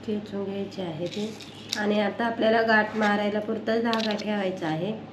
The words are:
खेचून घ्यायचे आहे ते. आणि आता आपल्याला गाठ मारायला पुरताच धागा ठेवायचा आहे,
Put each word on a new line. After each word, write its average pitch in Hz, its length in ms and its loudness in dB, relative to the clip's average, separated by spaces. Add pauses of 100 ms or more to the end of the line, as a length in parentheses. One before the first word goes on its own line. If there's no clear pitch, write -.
खेचून 202 380 -4
घ्यायचे 196 380 -6
आहे 170 240 -6
ते. 208 220 -6 (500)
आणि 208 220 2
आता 202 260 0
आपल्याला 226 380 4
गाठ 214 320 4
मारायला 208 440 2
पुरताच 226 420 0
धागा 220 320 2
ठेवायचा 196 520 -2
आहे, 165 260 -2 (200)